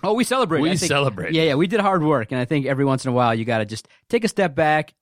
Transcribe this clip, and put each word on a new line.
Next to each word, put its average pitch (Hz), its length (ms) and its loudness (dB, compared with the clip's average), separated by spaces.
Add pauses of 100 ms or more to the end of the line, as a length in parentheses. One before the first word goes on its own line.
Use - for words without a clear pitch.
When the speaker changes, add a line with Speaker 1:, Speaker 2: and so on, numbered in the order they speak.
Speaker 1:
Oh, 196 100 0
we 240 100 2
celebrated. 196 380 0
Speaker 2:
We 156 80 2
Speaker 1:
I 185 60 0
think, 170 140 -2
Speaker 2:
celebrated. 143 460 -2
Speaker 1:
yeah, 160 100 2
yeah, 143 100 2
we 160 100 2
did 208 140 0
hard 190 240 2
work, 143 280 0
and 127 80 -2
I 123 60 -2
think 139 220 -2
every 139 180 0
once 135 180 0
in 131 60 -4
a 123 60 0
while 120 180 2
you 113 120 -2
gotta 113 200 0
just 107 220 -12 (200)
take 233 160 0
a 233 40 2
step 185 260 0
back, 151 480 0